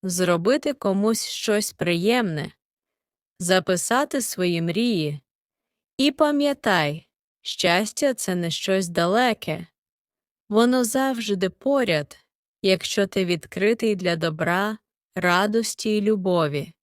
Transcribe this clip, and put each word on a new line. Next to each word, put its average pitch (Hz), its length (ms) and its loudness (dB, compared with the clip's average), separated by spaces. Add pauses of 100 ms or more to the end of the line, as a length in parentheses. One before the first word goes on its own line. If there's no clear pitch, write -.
Зробити 185 680 2
комусь 208 520 0
щось - 480 -2
приємне. 175 760 -2 (880)
Записати 190 840 0
свої 175 400 -2
мрії. 170 580 0 (800)
І 285 140 2
пам'ятай, 277 960 0 (340)
щастя — 208 720 0
це 185 220 -4
не 170 160 -2
щось 190 360 -2
далеке. 175 800 0 (840)
Воно 240 340 4
завжди 220 680 -2
поряд, 214 680 -2 (440)
якщо 190 460 0
ти 190 180 -2
відкритий 202 680 -2
для 175 200 -2
добра, 170 600 -2 (380)
радості 202 760 0
й 214 120 2
любові. 175 800 0